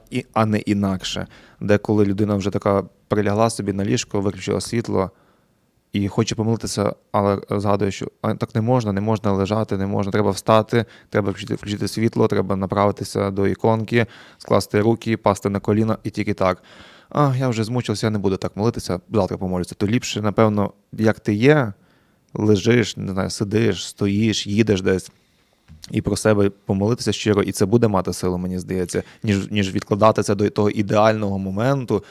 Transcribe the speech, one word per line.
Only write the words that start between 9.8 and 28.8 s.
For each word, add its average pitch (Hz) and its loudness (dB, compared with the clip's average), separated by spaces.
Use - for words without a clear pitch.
можна, 101 -4
треба 101 2
встати, 110 2
треба 101 0
включити, 98 -8
включити 101 -4
світло, 113 0
треба 98 -2
направитися 101 0
до 98 0
іконки, 113 2
скласти 104 0
руки, 113 2
пасти 101 0
на 101 -2
коліна 110 0
і 110 -8
тільки 104 -4
так. 92 0
А, 143 0
я 131 0
вже 113 0
змучився, 117 -2
я 110 2
не 107 0
буду 95 0
так - -8
молитися, 101 -2
завтра 95 0
помолюся". 90 -4
То 104 -2
ліпше, 110 -2
напевно, 104 2
як 107 0
ти 107 0
є, 123 4
лежиш, 107 2
не 101 -6
знаю, 95 -2
сидиш, 104 -2
стоїш, 104 0
їдеш 101 2
десь, 95 0
і 113 -2
про 101 -2
себе 101 2
помолитися 104 0
щиро, 104 2
і 98 -2
це - 0
буде 117 4
мати 92 0
силу, 90 -4
мені 92 -6
здається, 90 -4